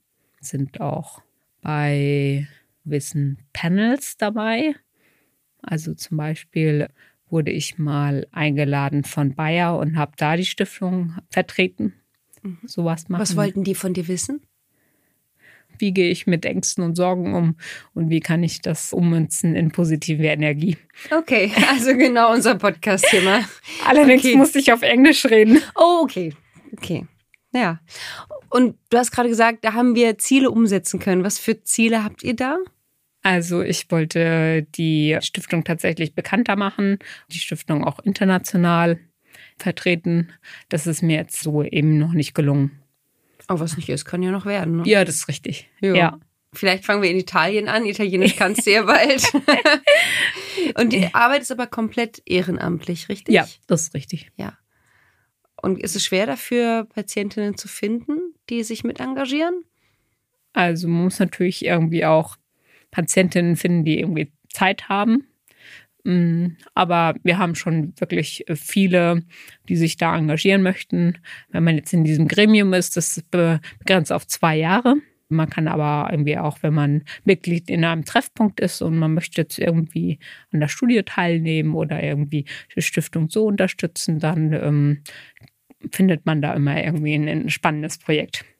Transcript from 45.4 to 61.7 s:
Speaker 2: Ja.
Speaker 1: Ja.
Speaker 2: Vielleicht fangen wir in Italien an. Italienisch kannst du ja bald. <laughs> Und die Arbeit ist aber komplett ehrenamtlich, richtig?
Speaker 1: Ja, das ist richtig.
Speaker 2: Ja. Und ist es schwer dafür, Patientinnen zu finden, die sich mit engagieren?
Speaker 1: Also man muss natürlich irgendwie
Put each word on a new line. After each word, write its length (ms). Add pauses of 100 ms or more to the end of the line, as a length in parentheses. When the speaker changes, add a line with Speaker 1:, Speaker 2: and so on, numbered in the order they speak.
Speaker 2:
Ja. 140
Speaker 1:
Ja. 260 (340)
Speaker 2:
Vielleicht 300
fangen 180
wir 80
in 80
Italien 500
an. 160
Italienisch 520
kannst 300
du 60
ja 100
bald. 480 (680)
<laughs> 800
Und 140
die 200
Arbeit 300
ist 100
aber 140
komplett 580
ehrenamtlich, 840
richtig? 260
Speaker 1:
Ja, 120 (200)
das 160
ist 120
richtig. 420
Speaker 2:
Ja. 200 (1040)
Und 200
ist 160
es 80
schwer 220
dafür, 580
Patientinnen 720
zu 120
finden, 640 (140)
die 140
sich 220
mit 160
engagieren? 640 (880)
Speaker 1:
Also 360
man 160
muss 140
natürlich 460
irgendwie 400